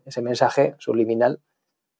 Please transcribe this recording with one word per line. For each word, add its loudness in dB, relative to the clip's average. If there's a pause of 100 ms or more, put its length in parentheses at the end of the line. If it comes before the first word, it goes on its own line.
ese -8
mensaje 0
subliminal, 0 (580)